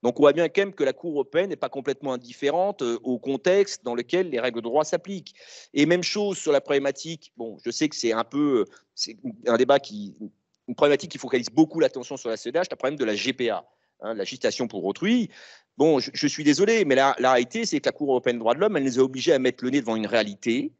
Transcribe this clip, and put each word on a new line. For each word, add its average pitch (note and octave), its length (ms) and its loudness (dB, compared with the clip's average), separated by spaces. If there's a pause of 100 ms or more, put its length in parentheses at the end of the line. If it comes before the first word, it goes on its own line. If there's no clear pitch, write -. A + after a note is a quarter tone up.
Donc B2 180 0
on D3 40 8
voit C#3+ 100 8
bien D#3+ 160 2
quand G3 100 0
même G3 140 -2
que D3+ 100 0
la C3+ 80 2
Cour E3 200 -8
européenne D3+ 360 -2
n'est D#3+ 80 -6
pas C3+ 140 -6
complètement C#3 420 -6
indifférente, C#3+ 720 -4
euh, A#2 200 -2
au B2 160 -4
contexte F3+ 680 0
dans A#2+ 100 -4
lequel E3+ 340 -2
les B2+ 120 -4
règles A#2 180 -2
de A2 60 -8
droit C3+ 200 0
s'appliquent. F#3 500 -6 (380)
Et C#3+ 140 4
même F3 160 2
chose G3+ 340 -2
sur D#3 160 -2
la C#3 80 4
problématique, C#3 760 -4
bon, A2+ 260 -10
je A#2 60 -4
sais D3+ 180 -2
que - 80 -6
c'est A2+ 160 0
un A2+ 120 0
peu, C#3 360 2
euh, G2 40 2 (300)
c'est - 220 -8 (300)
un A#2 100 2
débat B2+ 220 4
qui, G#2 360 -8 (540)
une A#2+ 60 -6
problématique D3 360 2
qui - 80 -14
focalise B2 320 -2
beaucoup D#3+ 300 4
l'attention C3 380 -2
sur - 100 -8
la A2+ 80 -2
C A#2 140 -10
E - 20 -14
D D#3 60 0
H, F3+ 60 0
c'est - 80 -8
le B2 40 -8
problème C3 220 -4
de B2+ 80 0
la G#2+ 80 0
G G2+ 180 -4
P A#2+ 160 -2
A, F#2+ 160 -4 (360)
hein, G#2 80 -8
la A2 120 -6
législation A2 480 -4
pour F#2+ 160 -8
autrui. G3+ 460 0 (460)
Bon, D3+ 220 4
je, C3 160 -6
je - 140 -2
suis D3+ 160 -6
désolé, G3 400 4
mais C#3 100 2
la, C3+ 240 4
la B2+ 140 4
réalité, B2+ 340 0
c'est D3 140 -2
que - 80 -2
la A#2+ 40 -2
Cour C#3+ 180 -4
européenne B2+ 260 0
des A2+ 40 -8
droits A2+ 140 2
de D3 60 -4
l'homme, G#3 160 2
elle C#3 80 0
nous B2+ 160 0
a - 20 8
obligés C3 300 0
à C3+ 80 4
mettre B2 240 -2
le B2+ 60 0
nez C#3 100 0
devant A2+ 160 -2
une G#2+ 100 -2
réalité. A2+ 720 -2